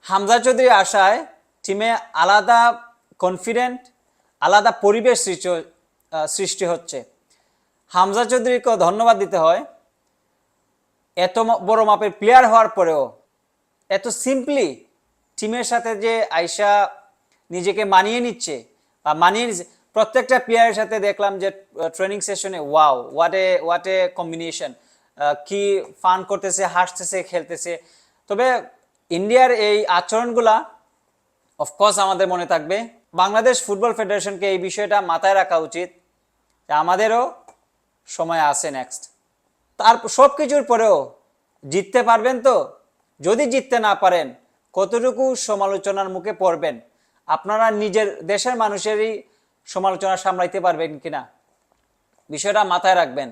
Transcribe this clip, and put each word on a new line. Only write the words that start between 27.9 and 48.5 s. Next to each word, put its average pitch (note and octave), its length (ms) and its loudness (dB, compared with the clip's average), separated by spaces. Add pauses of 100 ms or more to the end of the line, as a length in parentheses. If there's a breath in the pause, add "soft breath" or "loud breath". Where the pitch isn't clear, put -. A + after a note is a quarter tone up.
তবে G#3 180 0 (720)
ইন্ডিয়ার B3 320 4 (180)
এই G#3 100 2 (200)
আচরণগুলা A3+ 580 0 (1040)
of D3 180 -4
course G3+ 260 2
আমাদের F#3+ 280 0
মনে F3 200 -4
থাকবে। E3 240 -2 (460)
বাংলাদেশ A3 340 2 (100)
ফুটবল G#3 320 0
ফেডারেশনকে G3 560 -4
এই F#3 40 -2
বিষয়টা G3+ 400 -2 (120)
মাথায় F#3+ 300 2
রাখা F3+ 160 0 (100)
উচিত E3+ 220 -8 (800)
যে D3 60 -6 (100)
আমাদেরও G#3+ 400 0 (960)
সময় E3 340 -2
আছে C#3+ 200 -4
নেক্সট। C3 320 -12 (800)
তার A3 160 4 (120)
সব C4+ 300 4
কিছুর C#4+ 320 0
পরেও A3 260 4 (760)
জিততে G3 300 0
পারবেন A#3 340 2 (100)
তো? B3 100 4 (720)
যদি A#3 260 2
জিততে B3+ 340 -2
না G3+ 80 2
পারেন F3+ 320 2 (500)
কতটুকু A3+ 480 -2 (240)
সমালোচনার G3 600 -2
মুখে F#3+ 240 -8 (100)
পড়বেন? D#3+ 380 -2 (460)
আপনারা G#3+ 440 0
নিজের G#3 380 -2 (180)
দেশের G#3 360 -2